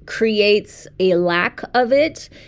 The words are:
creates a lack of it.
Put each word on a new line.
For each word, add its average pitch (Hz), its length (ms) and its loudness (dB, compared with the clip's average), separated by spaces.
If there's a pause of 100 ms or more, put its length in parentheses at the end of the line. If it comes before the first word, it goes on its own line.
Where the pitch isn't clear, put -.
creates 208 840 -2 (140)
a 185 140 2
lack 175 480 -2 (100)
of 240 180 0
it. 294 380 0 (200)